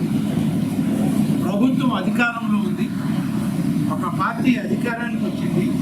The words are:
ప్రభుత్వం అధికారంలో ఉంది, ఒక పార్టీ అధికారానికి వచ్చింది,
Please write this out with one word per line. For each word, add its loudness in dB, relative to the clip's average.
ప్రభుత్వం 2
అధికారంలో 0
ఉంది, -2
ఒక -2
పార్టీ 2
అధికారానికి -2
వచ్చింది, 0